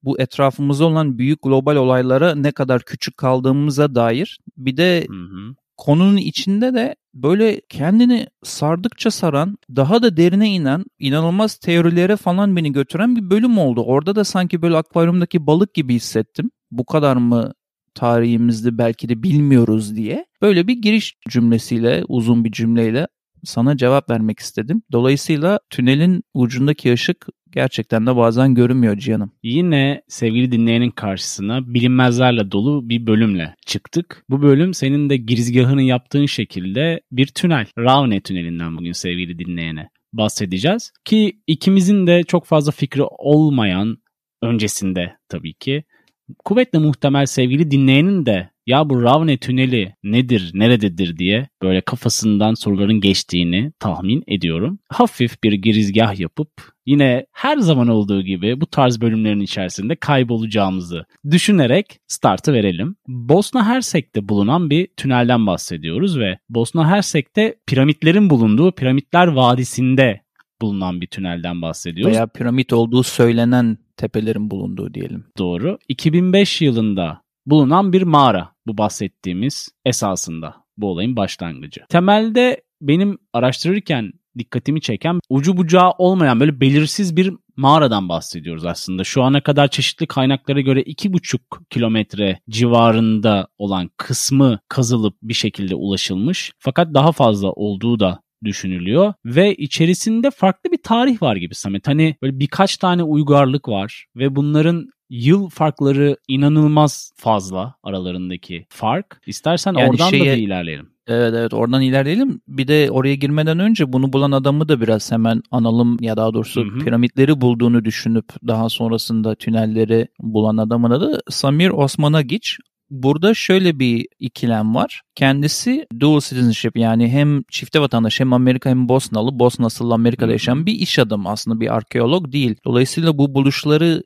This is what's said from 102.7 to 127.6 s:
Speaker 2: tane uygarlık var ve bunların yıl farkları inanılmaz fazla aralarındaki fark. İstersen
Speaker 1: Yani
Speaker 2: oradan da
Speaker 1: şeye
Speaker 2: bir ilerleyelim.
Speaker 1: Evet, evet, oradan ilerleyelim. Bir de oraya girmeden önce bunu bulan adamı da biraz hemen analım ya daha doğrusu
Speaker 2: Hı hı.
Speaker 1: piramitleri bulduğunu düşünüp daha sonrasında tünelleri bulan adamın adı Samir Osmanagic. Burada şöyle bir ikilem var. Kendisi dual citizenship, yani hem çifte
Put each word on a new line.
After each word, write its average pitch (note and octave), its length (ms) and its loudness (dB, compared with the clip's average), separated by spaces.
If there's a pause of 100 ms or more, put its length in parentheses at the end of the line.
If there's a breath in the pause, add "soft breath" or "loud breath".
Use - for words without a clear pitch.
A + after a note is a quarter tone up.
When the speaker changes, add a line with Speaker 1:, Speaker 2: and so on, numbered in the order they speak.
Speaker 2:
tane F3+ 260 0
uygarlık C#3+ 640 2
var G2+ 380 -6 (100)
ve C3+ 200 -2
bunların D3+ 520 0 (220)
yıl D#3 400 0
farkları C#3+ 680 0 (100)
inanılmaz D3+ 880 2
fazla G2 680 -4
aralarındaki F2+ 840 -10
fark. B2+ 580 -6
İstersen F3 460 -4
Speaker 1:
Yani B2 160 2
Speaker 2:
oradan E3 220 2
da - 60 4
Speaker 1:
şeye C3+ 200 2
Speaker 2:
bir A2+ 40 0
ilerleyelim. E2+ 480 -6 (180)
Speaker 1:
Evet, A#2 300 2
evet, A2+ 160 -2
oradan A#2 280 0
ilerleyelim. C#3 640 0
Bir C3+ 200 -4
de D3 240 4
oraya C3 240 0
girmeden D3+ 440 0
önce F#3 340 0
bunu C3 200 0
bulan C#3 180 2
adamı C#3+ 380 0
da C3 120 2
biraz A2 300 0
hemen A2+ 300 0 (100)
analım A#2+ 500 2
ya A2+ 160 -4
daha A2 160 0
doğrusu A2+ 280 -4
Speaker 2:
Hı G#2 140 -8
hı. C3 40 -6
Speaker 1:
piramitleri C3 640 2
bulduğunu A#2+ 440 2
düşünüp A2+ 400 -2 (220)
daha A2+ 220 -2
sonrasında A2+ 680 -2
tünelleri A2+ 720 0 (120)
bulan G#2+ 380 0
adamın A#2 340 2
adı G3 280 0 (100)
Samir D3+ 400 2
Osmanagic. D3 800 0 (420)
Burada D3 420 0
şöyle F#3 460 0
bir A#2+ 280 0 (120)
ikilem A2 560 -2
var. - 260 -4 (140)
Kendisi D3 720 0 (140)
dual D3 200 4
citizenship, A#2+ 580 0
yani A2+ 320 2
hem C#3+ 420 2
çifte - 300 -2